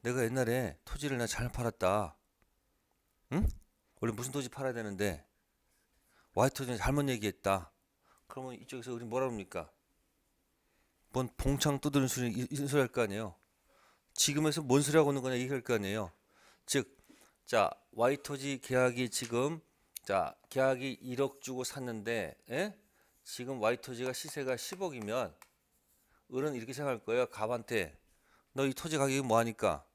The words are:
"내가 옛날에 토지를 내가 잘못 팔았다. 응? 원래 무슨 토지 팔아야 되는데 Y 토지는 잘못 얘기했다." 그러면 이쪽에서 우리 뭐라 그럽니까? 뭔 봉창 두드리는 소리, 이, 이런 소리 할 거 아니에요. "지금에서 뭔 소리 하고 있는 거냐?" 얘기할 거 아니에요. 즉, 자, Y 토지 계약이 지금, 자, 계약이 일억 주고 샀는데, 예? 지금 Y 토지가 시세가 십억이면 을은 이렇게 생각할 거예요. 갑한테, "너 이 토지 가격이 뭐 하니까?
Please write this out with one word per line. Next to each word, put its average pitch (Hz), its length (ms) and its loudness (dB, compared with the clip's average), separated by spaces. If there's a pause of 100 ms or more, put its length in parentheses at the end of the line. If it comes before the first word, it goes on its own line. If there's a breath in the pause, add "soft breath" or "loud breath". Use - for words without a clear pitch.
"내가 123 220 0
옛날에 120 600 0
토지를 139 320 -4
내가 117 100 0
잘못 123 240 -4
팔았다. 101 640 0 (1160)
응? 190 140 2 (520)
원래 117 140 0
무슨 123 180 -6
토지 127 180 -4
팔아야 131 240 -4
되는데 101 520 -2 (1080 soft breath)
Y 127 140 4
토지는 123 280 -4
잘못 139 320 2
얘기했다." 98 640 0 (560 soft breath)
그러면 131 280 -10
이쪽에서 123 380 -10
우리 117 120 -6
뭐라 123 220 0
그럽니까? 98 420 -6 (1400)
뭔 127 280 0
봉창 139 420 2
두드리는 139 280 4
소리, 123 240 0
이, 120 180 -2
이런 143 180 -4
소리 143 120 4
할 131 80 4
거 123 140 0
아니에요. 104 340 -2 (760 soft breath)
"지금에서 151 480 2
뭔 135 200 6
소리 147 160 4
하고 147 140 8
있는 139 100 0
거냐?" 127 160 -2
얘기할 127 240 -2
거 120 140 0
아니에요. 101 360 -2 (540 soft breath)
즉, - 320 0 (480 loud breath)
자, 107 240 4 (220)
Y 127 260 2
토지 139 420 -6
계약이 127 500 2
지금, 131 520 -2 (420)
자, 92 320 0 (140)
계약이 131 420 2 (100)
일억 127 400 -2
주고 127 220 -6
샀는데, 113 720 -4 (140)
예? 185 280 -4 (460 soft breath)
지금 127 380 -8
Y 117 160 4
토지가 127 360 -6
시세가 131 440 -4
십억이면 123 800 -4 (1000 soft breath)
을은 139 220 -2
이렇게 117 180 -8
생각할 127 320 -4
거예요. 120 240 2
갑한테, 110 680 -2 (560 soft breath)
"너 135 120 2
이 135 80 2
토지 156 240 -2
가격이 135 240 4
뭐 113 160 4
하니까? 107 580 2